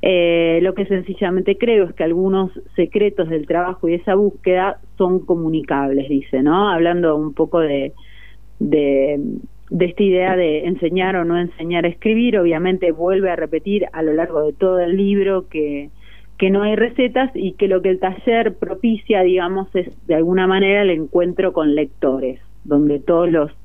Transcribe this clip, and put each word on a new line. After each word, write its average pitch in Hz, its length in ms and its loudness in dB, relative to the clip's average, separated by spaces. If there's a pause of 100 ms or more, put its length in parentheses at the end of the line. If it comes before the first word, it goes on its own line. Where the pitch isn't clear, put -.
Eh, 170 600 2
lo 185 100 0
que 196 120 -4
sencillamente 185 720 -2
creo 220 280 2
es 170 80 -10
que - 100 -4
algunos 190 480 0 (240)
secretos 190 540 0
del 156 160 -4
trabajo 175 420 -2
y 170 60 2
esa 175 220 -2
búsqueda 190 640 0 (180)
son 185 280 0
comunicables, 143 840 -2
dice, 139 320 -2
¿no? 175 280 2
Hablando 170 460 2
un 151 180 -4
poco 160 260 0
de, 143 340 -2 (640)
de, 143 600 2 (500)
de 175 160 0
esta 175 180 -2
idea 185 320 2
de 160 300 0
enseñar 180 520 0
o 170 80 0
no 170 120 0
enseñar 175 480 -4
a 170 40 2
escribir, 220 500 0
obviamente 175 520 0
vuelve 185 380 0
a 175 60 -2
repetir 165 560 -2
a 160 100 -6
lo 156 120 0
largo 165 300 -2
de 151 100 -2
todo 185 260 0
el 175 180 0
libro 196 520 0
que, 147 400 -6 (480)
que 190 120 2
no 196 140 2
hay 214 120 0
recetas 247 600 0
y 190 180 -4
que 202 140 0
lo 190 140 2
que 185 80 0
el 185 100 0
taller 226 580 0
propicia, 208 640 0
digamos, 185 540 0
es 180 120 -2 (200)
de 165 80 2
alguna 180 320 2
manera 196 340 4
el 196 80 4
encuentro 175 640 0
con 151 220 2
lectores, 135 640 -2 (240)
donde 143 360 2
todos 170 320 2
los 151 200 0 (120)